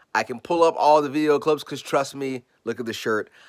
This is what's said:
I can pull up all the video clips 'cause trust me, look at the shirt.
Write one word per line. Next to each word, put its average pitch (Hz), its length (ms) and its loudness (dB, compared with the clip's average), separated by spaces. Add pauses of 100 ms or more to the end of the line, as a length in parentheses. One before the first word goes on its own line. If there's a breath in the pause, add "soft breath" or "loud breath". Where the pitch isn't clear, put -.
(120 soft breath)
I 226 120 0
can 123 160 -12
pull 170 240 0
up 165 120 2
all 151 240 6
the 147 80 -2
video 147 300 2
clips 147 240 0
'cause 139 180 -12
trust 139 360 -4
me, 131 260 -8 (220)
look 117 160 -6
at 117 60 -6
the 110 60 -8
shirt. 107 380 -4 (180 soft breath)